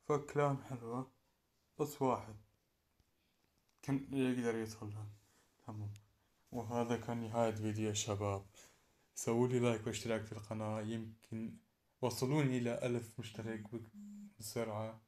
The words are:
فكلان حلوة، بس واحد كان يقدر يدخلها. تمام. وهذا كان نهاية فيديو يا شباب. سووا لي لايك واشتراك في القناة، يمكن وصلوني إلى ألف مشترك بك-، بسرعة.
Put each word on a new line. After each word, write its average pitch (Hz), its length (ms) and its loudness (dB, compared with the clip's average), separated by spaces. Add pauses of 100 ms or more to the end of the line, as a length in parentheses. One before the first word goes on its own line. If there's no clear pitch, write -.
فكلان 143 580 2
حلوة، 123 480 -6 (680)
بس 147 220 0
واحد 107 340 2 (1500)
كان 135 320 0
يقدر 123 420 2
يدخلها. 107 520 -4 (600)
تمام. 104 260 -6 (580)
وهذا 120 460 2
كان 117 200 -2
نهاية 113 340 4
فيديو 107 380 0
يا 104 40 0
شباب. 101 520 0 (680)
سووا 120 320 4
لي 123 120 4
لايك 117 280 4
واشتراك 110 380 0
في - 60 -12
القناة، 110 500 -4
يمكن 113 760 -6 (440)
وصلوني 131 560 4
إلى 120 280 0
ألف 120 340 0
مشترك 110 400 -6
بك-، 110 320 -8 (480)
بسرعة. 110 680 -4